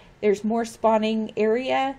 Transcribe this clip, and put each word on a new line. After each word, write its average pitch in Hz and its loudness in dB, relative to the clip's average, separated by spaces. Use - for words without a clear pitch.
There's 202 0
more 233 -2
spawning 220 0
area. 262 0